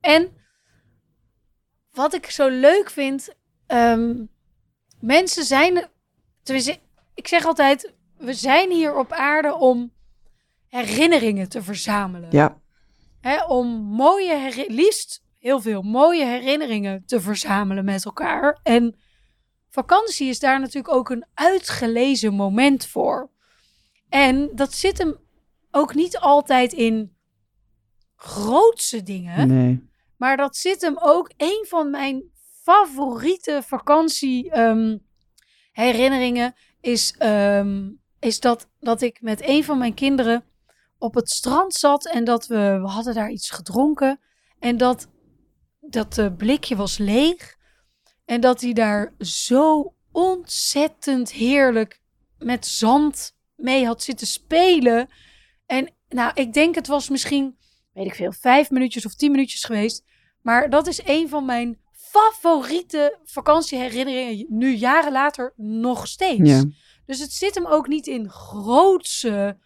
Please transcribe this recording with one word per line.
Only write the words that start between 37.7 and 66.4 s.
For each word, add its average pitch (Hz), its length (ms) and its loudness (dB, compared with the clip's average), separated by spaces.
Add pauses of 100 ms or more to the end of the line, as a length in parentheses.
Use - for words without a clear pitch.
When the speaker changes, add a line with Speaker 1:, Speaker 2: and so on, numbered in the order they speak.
Speaker 1:
is 226 220 -4
dat, 233 280 0 (120)
dat 233 220 -2
ik 240 180 -6
met 220 240 -4
een 285 200 2
van 285 140 -2
mijn 240 160 -2
kinderen 240 500 0 (540)
op 220 160 -6
het 226 160 -2
strand 330 440 0
zat 285 320 2
en 269 180 -2
dat 233 220 0
we, 202 360 0
we 196 60 -6
hadden 226 260 -6
daar 220 160 -4
iets - 200 -10
gedronken 269 720 -2 (380)
en 240 180 -2
dat, 247 320 0 (720)
dat, 233 380 -8
eh, 208 80 2 (100)
blikje 233 400 -2
was 196 220 -6
leeg 247 580 0 (680)
en 240 160 -4
dat 254 200 4
hij 247 120 -4
daar 208 460 0
zo 294 760 0 (180)
ontzettend 302 1200 -2
heerlijk 240 680 0 (380)
met 240 280 -6
zand 285 680 0 (220)
mee 262 300 0
had 233 160 -4
zitten 233 240 -8
spelen. 269 840 2 (580)
En 262 260 -4 (160)
nou, 240 260 -2
ik 240 180 -4
denk 320 220 2
het 330 120 -6
was 285 220 -2
misschien, 269 480 -2 (360)
weet 190 140 -8
ik 190 80 -8
veel, 185 180 -6
vijf 262 380 2
minuutjes 254 360 -2
of 208 80 -12
tien 294 160 2
minuutjes 269 340 0
geweest. 220 400 -4 (380)
Maar 247 280 2
dat 294 160 2
is 349 180 -6
een 311 240 0
van 277 160 -4
mijn 240 340 -4 (140)
favoriete 330 1300 0
vakantieherinneringen, 254 1200 -2
nu 240 260 0
jaren 277 380 2
later 269 440 -2
nog 226 500 -6
steeds. 233 440 4